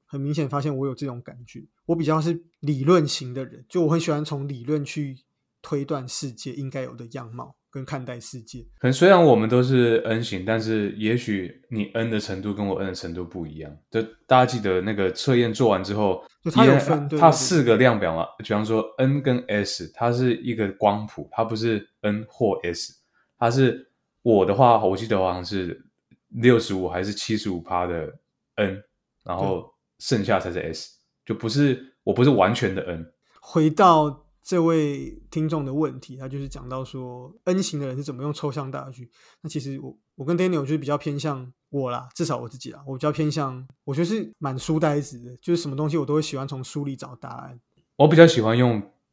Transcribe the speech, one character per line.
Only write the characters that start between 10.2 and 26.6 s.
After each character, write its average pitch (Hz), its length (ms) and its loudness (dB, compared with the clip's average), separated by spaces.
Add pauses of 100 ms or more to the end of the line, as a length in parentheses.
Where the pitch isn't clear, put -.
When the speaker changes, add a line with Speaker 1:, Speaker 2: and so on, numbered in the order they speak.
Speaker 2:
型， 95 220 -6
但 110 160 0
是 107 320 -2
也 107 240 0
许 98 520 -6
你 107 260 -4
N 117 140 -2
的 107 120 -2
程 95 200 -6
度 101 140 -6
跟 104 100 -6
我 95 120 -2
N 98 100 -4
的 92 80 -6
程 87 180 -10
度 87 120 -8
不 85 200 -10
一 76 140 -14
样。 73 180 -14 (140)
就 113 100 0 (280)
大 127 100 8
家 127 80 6
记 123 140 -2
得 92 200 2
那 104 140 -2
个 95 160 0
测 131 260 0
验 120 160 2
做 113 160 2
完 95 140 2
之 98 100 -8
后， 101 320 0 (200)
Speaker 1:
就 165 60 -4
它 131 140 6
有 135 140 8
分， 156 180 0
Speaker 2:
因 147 60 -4
为 143 60 -8
它， - 0 -
Speaker 1:
对， - 0 -
对， 151 100 -4
对。 - 20 -2
Speaker 2:
它 160 120 10
四 156 320 2
个 117 120 6
量 117 220 6
表 85 160 -2
嘛， 82 100 -2 (140)
比 104 60 -14
方 107 200 0
说 110 160 0 (180)
N 135 220 2
跟 127 180 0 (100)
S， 98 440 -4
它 120 200 0
是 123 240 0
一 120 180 -6
个 104 200 -2
光 107 340 2
谱， - 240 -14
它 117 100 -2
不 110 140 -4
是 110 320 -2 (140)
N 107 260 -2
或 101 340 -2
S， - 320 -8 (420)
它 117 140 0
是， 127 400 0 (320)
我 101 240 4
的 98 80 2
话， 117 300 6
我 95 120 2
记 110 120 -8
得 107 100 0
好 92 140 0
像 90 120 -8
是 92 400 -6 (440)
六 120 320 4